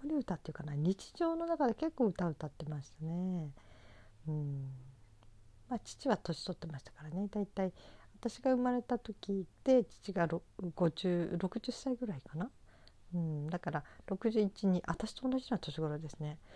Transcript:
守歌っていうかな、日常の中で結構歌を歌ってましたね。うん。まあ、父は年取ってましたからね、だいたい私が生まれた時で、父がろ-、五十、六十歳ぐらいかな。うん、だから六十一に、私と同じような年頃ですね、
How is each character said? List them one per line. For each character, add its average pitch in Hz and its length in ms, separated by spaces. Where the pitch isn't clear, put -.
守 302 120
歌 233 200
っ - 40
て - 120
い - 20
う - 0
か - 100
な、 147 120
日 165 400
常 330 200
の 330 100
中 320 220
で 226 60
結 311 180
構 240 160
歌 175 200
を - 20
歌 151 180
っ - 20
て - 160
ま 147 160
し - 120
た 156 120
ね。 170 460
う 156 40
ん。 139 400
ま 254 80
あ、 220 40
父 - 300
は 202 80
年 - 260
取 180 120
っ - 40
て - 80
ま 147 120
し - 40
た - 80
か - 120
ら 156 60
ね、 185 180
だ 208 140
い 196 60
た - 180
い 180 80
私 - 260
が 262 120
生 247 80
ま 247 100
れ 247 100
た 240 180
時 196 460
で、 254 220
父 - 280
が 175 140
ろ-、 170 140
五 175 140
十、 175 480
六 185 220
十 - 120
歳 262 240
ぐ 247 100
ら 208 100
い 131 60
か - 160
な。 196 120
う 175 40
ん、 156 320
だ 175 100
か 175 120
ら 151 120
六 196 220
十 220 100
一 196 280
に、 180 180
私 - 280
と - 140
同 254 100
じ 254 60
よ - 80
う - 20
な 208 60
年 - 220
頃 151 160
で 156 120
す - 100
ね、 151 180